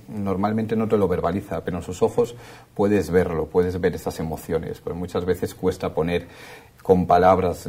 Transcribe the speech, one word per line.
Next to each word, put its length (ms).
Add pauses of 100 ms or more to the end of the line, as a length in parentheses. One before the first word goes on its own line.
normalmente 680
no 100
te 100
lo 120
verbaliza, 560
pero 120
en 60
sus 180
ojos 340 (400)
puedes 360
verlo, 360
puedes 340
ver 140
esas 260
emociones, 580
porque 200
muchas 260
veces 280
cuesta 400
poner 340 (540)
con 260
palabras, 600